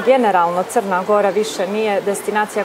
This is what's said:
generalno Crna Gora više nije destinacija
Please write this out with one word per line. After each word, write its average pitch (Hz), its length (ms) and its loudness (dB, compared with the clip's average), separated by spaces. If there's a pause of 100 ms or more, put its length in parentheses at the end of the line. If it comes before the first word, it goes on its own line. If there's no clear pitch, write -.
generalno 185 580 4
Crna 190 400 -2
Gora 202 260 2
više 202 380 -2
nije 208 340 -2
destinacija 202 640 -2